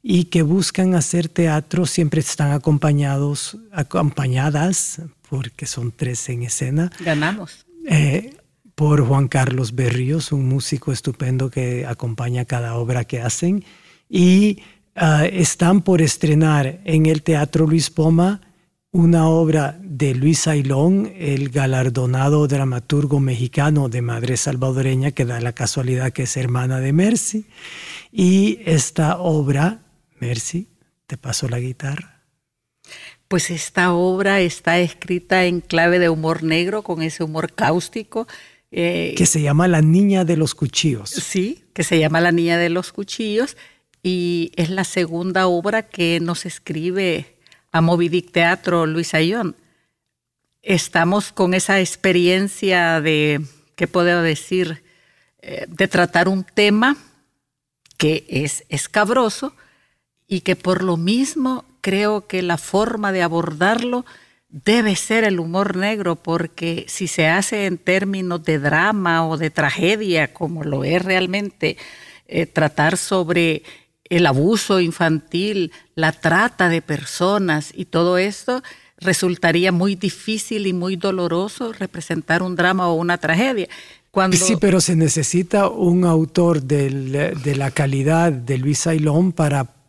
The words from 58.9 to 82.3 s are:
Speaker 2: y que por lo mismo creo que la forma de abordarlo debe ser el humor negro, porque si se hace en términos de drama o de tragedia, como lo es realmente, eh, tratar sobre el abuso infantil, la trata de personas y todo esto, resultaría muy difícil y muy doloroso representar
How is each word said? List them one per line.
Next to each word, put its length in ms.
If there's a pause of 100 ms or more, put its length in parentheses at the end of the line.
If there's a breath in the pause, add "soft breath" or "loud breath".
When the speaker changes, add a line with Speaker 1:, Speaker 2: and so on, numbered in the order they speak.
Speaker 2:
y 140
que 140
por 280
lo 140
mismo 680 (180)
creo 440
que 140
la 160
forma 540
de 100
abordarlo 840 (440 loud breath)
debe 460
ser 300
el 140
humor 360
negro, 400
porque 720
si 200
se 200
hace 380
en 120
términos 640
de 140
drama 720
o 100
de 120
tragedia, 840
como 300
lo 220
es 180
realmente, 760 (500 loud breath)
eh, 180
tratar 500
sobre 680 (420 loud breath)
el 200
abuso 540
infantil, 920 (240 loud breath)
la 180
trata 560
de 120
personas 920
y 100
todo 320
esto, 460 (340 loud breath)
resultaría 760
muy 240
difícil 720
y 60
muy 220
doloroso 800
representar 720